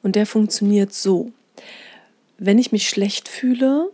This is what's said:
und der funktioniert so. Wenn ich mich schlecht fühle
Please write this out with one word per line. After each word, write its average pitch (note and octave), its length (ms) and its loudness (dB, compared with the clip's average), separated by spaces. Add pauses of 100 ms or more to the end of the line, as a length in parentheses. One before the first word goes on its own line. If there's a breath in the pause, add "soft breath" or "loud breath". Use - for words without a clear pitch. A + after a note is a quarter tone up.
und G3 140 -2
der G#3 100 2
funktioniert G#3 640 0
so. F#3+ 380 -2 (1080 loud breath)
Wenn G3+ 200 4
ich B3 140 0
mich G#3 160 -2
schlecht - 400 -4
fühle C4 640 0